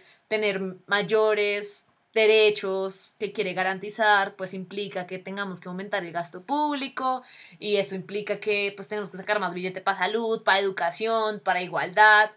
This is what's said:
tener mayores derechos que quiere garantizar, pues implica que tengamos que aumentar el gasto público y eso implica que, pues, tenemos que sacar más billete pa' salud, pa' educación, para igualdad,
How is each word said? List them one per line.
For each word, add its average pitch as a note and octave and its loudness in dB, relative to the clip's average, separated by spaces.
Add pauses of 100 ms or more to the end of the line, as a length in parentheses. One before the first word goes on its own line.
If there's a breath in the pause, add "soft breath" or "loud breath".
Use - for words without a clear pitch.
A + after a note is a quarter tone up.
(280 loud breath)
tener G3 -2 (100)
mayores G#3 0 (300)
derechos G#3 2
que G3+ -4
quiere F#3+ -4
garantizar, G3 0
pues F#3+ -6
implica F#3+ -8
que F#3 -10
tengamos F#3+ -8
que - -16
aumentar F#3+ -6
el E3+ -10
gasto F3 -8
público C4 -2 (380 loud breath)
y G#3 -2
eso G3 0
implica G3 -6
que, G3+ -2
pues, G3 -12
tenemos G#3 -6
que F3+ -12
sacar G#3 -2
más F3 -4
billete F3+ -6
pa' G3 0
salud, A3 -2
pa' G3 4
educación, G#3+ -2
para F3+ 0
igualdad, F#3+ 6